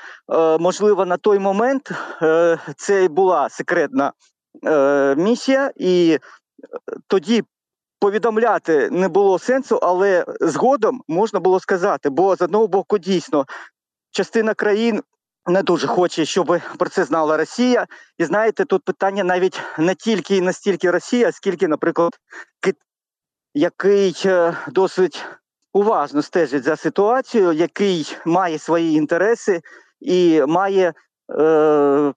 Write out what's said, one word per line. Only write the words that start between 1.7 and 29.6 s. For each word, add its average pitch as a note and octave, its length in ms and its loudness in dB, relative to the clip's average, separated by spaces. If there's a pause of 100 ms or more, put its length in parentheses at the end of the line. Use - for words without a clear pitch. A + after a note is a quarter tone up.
е, E3 360 2 (200)
це G3 260 0
і F3+ 40 2
була D#3+ 420 0
секретна, C#3+ 640 -2 (520)
е, C#3 500 2
місія, B3 600 0
і, F3 440 2
е, - 720 -18 (140)
тоді G3 360 0 (560)
повідомляти G3+ 920 0
не F#3 160 0
було F#3+ 320 2
сенсу, B3+ 420 -2
але F3+ 440 0 (160)
згодом F3 680 0
можна G3 320 -2
було F#3 200 2
сказати, F3 500 -2
бо F3 260 2
з D#3+ 60 -6
одного G3+ 260 0
боку F#3+ 300 -2
дійсно D#3+ 480 -2 (680)
частина A3 420 -2
країн G#3+ 500 0 (440)
не F3+ 160 2
дуже D#3 240 0
хоче, E3 380 0
щоб E3+ 340 0 (180)
про - 120 -4
це F#3+ 140 -2
знала D#3 340 0
Росія. A#3 500 0 (300)
І E3+ 80 0
знаєте, G3+ 400 0
тут - 180 -2
питання G3 400 -4
навіть F3+ 380 -2 (160)
не F3 180 0
тільки G3 420 -2
і F3+ 40 2
настільки F3+ 500 -2
Росія, F3+ 400 0
скільки, F3+ 360 -4
наприклад, D#3+ 460 0 (480)
Кит-, - 200 -4 (720)
який, F3+ 640 0 (100)
е, F3 320 2 (100)
досить F#3 580 0 (480)
уважно D#3 480 0
стежить C#3+ 420 -2
за D#3 120 0
ситуацією, G3+ 760 0
який E3+ 720 -2
має E3 340 -2
свої E3 340 -2
інтереси E3+ 680 0 (400)